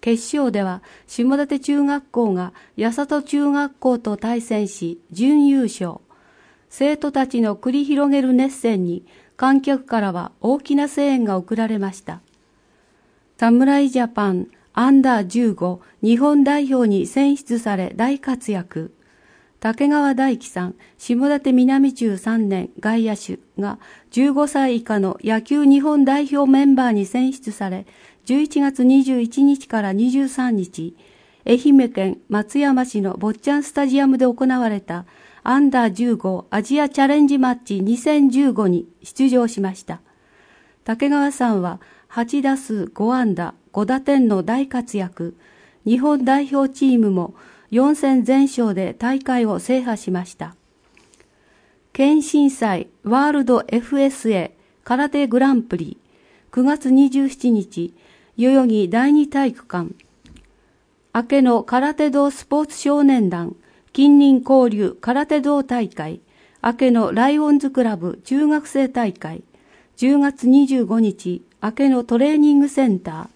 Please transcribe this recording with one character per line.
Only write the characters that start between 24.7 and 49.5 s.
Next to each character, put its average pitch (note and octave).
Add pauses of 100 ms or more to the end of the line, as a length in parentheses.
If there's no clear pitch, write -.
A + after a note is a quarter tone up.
以 A#3
下 G#3+
の F#3+
野 A3
球 C#4+
日 C#4
本 D4
代 C#4
表 C#4
メ C4+
ン C#4
バ B3+
ー -
に G3+
選 B3+
出 A3
さ G3
れ、 F#3 (380)
十 C4+
一 D4+
月 C4+
二 C4+
十 C4
一 A#3+
日 C#4
か A3
ら G3
二 A3+
十 C4+
三 B3+
日、 E3+ (500)
愛 A#3+
媛 C4+
県 F#3+ (100)
松 G#3+
山 C4
市 G#3
の F#3+
坊 G#3+
ち -
ゃ C#4+
ん D4
ス C#4+
タ C#4+
ジ C4+
ア C#4
ム C4
で C4
行 B3
わ B3+
れ G3+
た F3 (380)
ア C4
ン C#4+
ダ A#3+
ー -
十 A3+
五 F#3+
ア G#3
ジ C#4+
ア C#4+
チ C#4+
ャ C4+
レ C#4+
ン D4
ジ C#4
マ B3+
ッ B3
チ G3
二 A3+
千 D4
十 C4
五 G3+
に F3 (160)
出 -
場 B3
し A3+
ま F#3+
し -
た。 - (840)
竹 A3+
川 C#4+
さ B3
ん G3+
は F3+ (280)
八 A#3
打 C4+
数 A3
五 A3+
安 A#3+
打 E3+ (180)
五 G#3
打 C4
点 C4+
の G3
大 B3
活 A#3+
躍。 F3+ (480)
日 A#3
本 C#4
代 C4+
表 C#4
チ C4+
ー B3
ム G#3+
も F3+ (360)
四 C4
戦 C4+
全 C4+
勝 A#3
で F3+
大 C4
会 B3+
を F#3